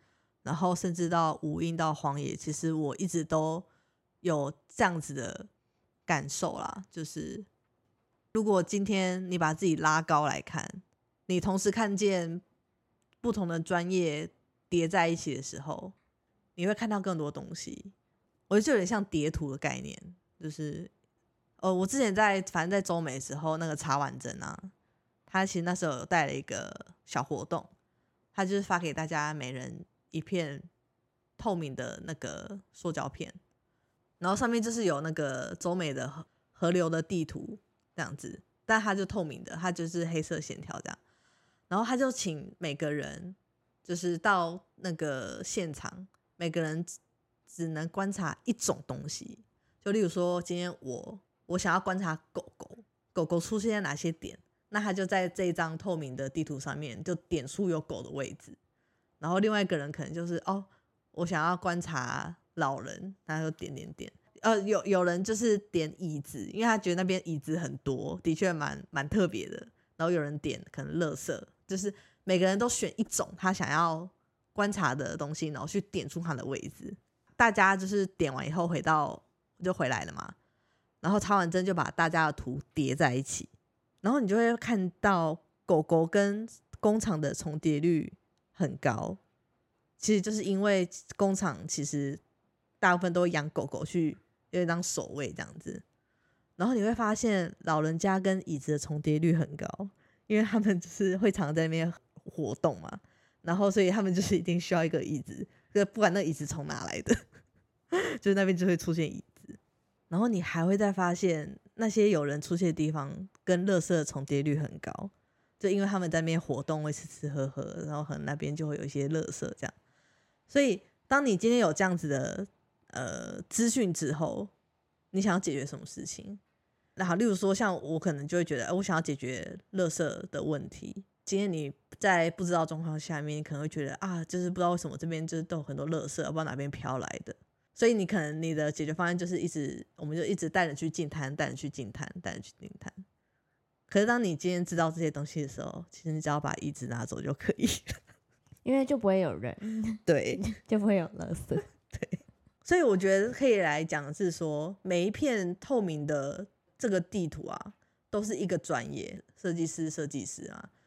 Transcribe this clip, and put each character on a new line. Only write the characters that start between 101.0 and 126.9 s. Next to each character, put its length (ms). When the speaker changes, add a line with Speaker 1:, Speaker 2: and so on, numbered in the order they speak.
Speaker 1:
会 120
常 240
在 100
那 40
边 240
活 300
动 260
嘛， 180
然 120
后 160
所 120
以 80
他 100
们 140
就 80
是 120
一 60
定 180
需 140
要 100
一 60
个 140
椅 180
子， 260
就 100
不 160
管 140
那 80
椅 100
子 140
从 200
哪 180
来 180
的， 120
<laughs> 500
就 120
是 40
那 120
边 100
就 100
会 80
出 200
现 120
椅 160
子。 240
然 100
后 100
你 120
还 240
会 140
再 120
发 240
现 440
那 120
些 220
有 160
人 160
出 160
现 120
的 40
地 180
方 380
跟 220
垃 120
圾 120
的 120
重 220
叠 160
率 160
很 220
高， 320
就 100
因 140
为 40
他 120
们 120
在 120
那 20
边 160
活 220
动 200
会 80
吃 160
吃 220
喝 180
喝， 400
然 80
后 80
可 140
能 80
那 100
边 220
就 100
会 100
有 80
一 40
些 200
垃 220
圾 100
这 260
样。 80
所 140
以 180
当 200
你 100
今 140
天 100
有 100
这 140
样 140
子 100
的， 380
呃， 580
资 180
讯 240
之 220
后， 340
你 100
想 140
要 40
解 140
决 140
什 120
么 60
事 220
情？ 320